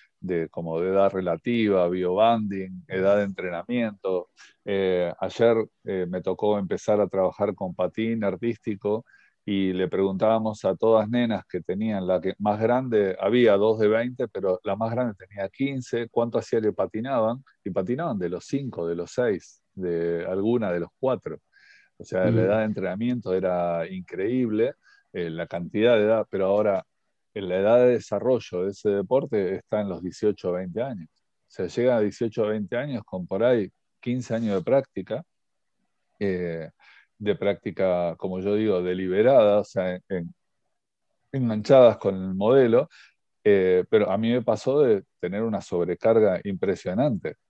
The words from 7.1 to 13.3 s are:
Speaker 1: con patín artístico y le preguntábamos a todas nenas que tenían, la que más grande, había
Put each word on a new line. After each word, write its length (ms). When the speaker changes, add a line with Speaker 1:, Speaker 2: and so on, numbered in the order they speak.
Speaker 1:
con 200
patín 480
artístico 840
y 280
le 160
preguntábamos 760
a 120
todas 340
nenas 360
que 140
tenían, 460
la 140
que 180
más 220
grande, 600
había 360